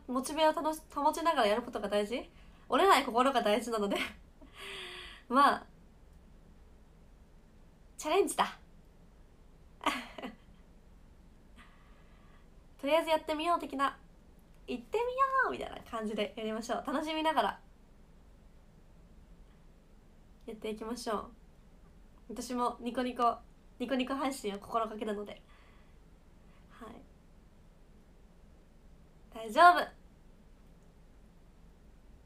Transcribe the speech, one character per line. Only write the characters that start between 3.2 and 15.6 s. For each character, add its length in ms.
が 100
大 200
事 100
な 80
の 80
で。 80
<laughs> 720
ま 260
あ、 100
チ 100
ャ 20
レ 100
ン 80
ジ 80
だ。 220
<laughs> 3000
と 60
り 100
あ 20
え 60
ず 60
や 60
っ 40
て 120
み 120
よ 100
う 40
的 180
な、 200
行 120
っ 40
て 140
み 60
よ 60
う 20
み 80
た 80